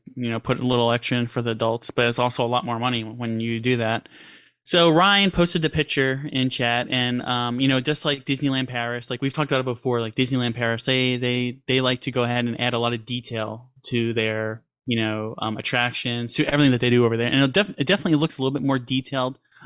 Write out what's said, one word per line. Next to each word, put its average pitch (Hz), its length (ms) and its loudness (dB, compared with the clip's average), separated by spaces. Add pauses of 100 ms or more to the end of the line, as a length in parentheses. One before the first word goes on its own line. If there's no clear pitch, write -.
(160)
you 123 120 -4
know, 113 120 -2
put 123 180 -2
a 123 80 -2
little 120 240 4
extra 120 280 0
in 120 100 0
for 123 140 -4
the 117 80 -2
adults, 113 420 -2
but 120 160 2
it's 120 100 -2
also 123 260 0
a 117 40 -2
lot 123 180 0
more 117 140 -4
money 120 240 -2
when 113 340 -6
you 117 220 -2
do 123 160 2
that. 113 320 -2 (540)
So 170 280 6
Ryan 190 400 6
posted 175 320 2
the 156 80 2
picture 139 600 0
in 131 200 0
chat, 120 400 0
and, 123 320 0
um, 120 380 -2
you 135 60 2
know, 135 140 4
just 147 240 -4
like 143 220 -2
Disneyland 135 420 -2
Paris, 120 400 -6
like 123 140 -6
we've 139 100 0
talked 151 180 -2
about 135 100 2
it 127 40 -4
before, 120 380 -2
like 110 120 -6
Disneyland 123 400 0
Paris, 117 280 -2
they, 127 340 0
they, 123 500 -4
they 131 140 2
like 127 220 0
to - 100 -4
go 123 120 0
ahead 120 200 0
and 117 160 -4
add 120 140 0
a 120 40 0
lot 120 140 0
of 113 140 -8
detail 117 640 -8 (160)
to 117 260 0
their, 110 500 -2 (220)
you 117 160 0
know, 110 380 -4
um, 110 180 -6
attractions, 120 800 -4
to 151 100 0
everything 143 280 4
that 123 100 2
they 123 80 4
do 120 160 6
over 113 100 2
there, 117 160 0
and 139 100 4
it 135 120 2
def-, 196 240 2
it 139 80 0
definitely 185 320 2
looks 156 200 -2
a 131 40 -4
little 135 100 0
bit 139 100 -4
more 135 160 2
detailed, 131 600 -4 (260)